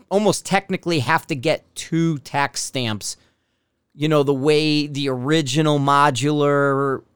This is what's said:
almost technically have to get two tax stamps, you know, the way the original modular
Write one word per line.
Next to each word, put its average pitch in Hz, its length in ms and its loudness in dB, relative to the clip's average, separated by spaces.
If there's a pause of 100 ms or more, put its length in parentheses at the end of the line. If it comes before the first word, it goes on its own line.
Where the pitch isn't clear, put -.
almost 196 380 0
technically 180 520 -2
have 160 280 0
to 160 80 -4
get 143 280 -2 (120)
two 165 440 -2
tax - 440 -4
stamps, 110 540 -6 (760)
you 147 140 -4
know, 151 160 4
the 143 100 2
way 151 540 2
the 139 220 -4
original 147 680 0
modular 143 1300 2 (120)